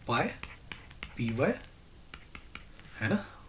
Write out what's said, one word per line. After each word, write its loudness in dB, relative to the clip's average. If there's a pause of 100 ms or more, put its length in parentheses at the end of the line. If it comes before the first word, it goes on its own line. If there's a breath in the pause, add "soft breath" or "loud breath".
पाई 6 (880)
पी 2
वाई, 6 (1500)
है 4
ना, 4 (240 loud breath)